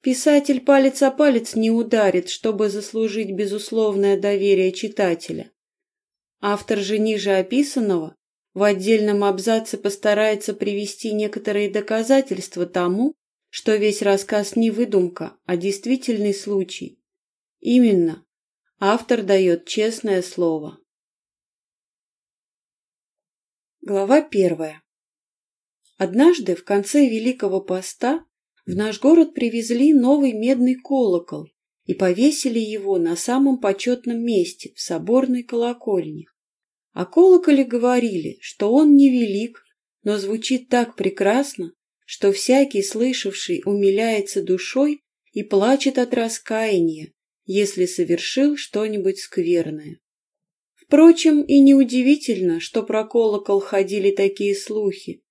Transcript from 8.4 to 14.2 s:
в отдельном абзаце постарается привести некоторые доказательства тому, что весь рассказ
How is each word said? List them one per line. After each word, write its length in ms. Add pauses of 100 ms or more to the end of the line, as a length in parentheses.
в 120
отдельном 580
абзаце 560
постарается 760
привести 580
некоторые 580
доказательства 960
тому, 480 (340)
что 280
весь 260
рассказ 540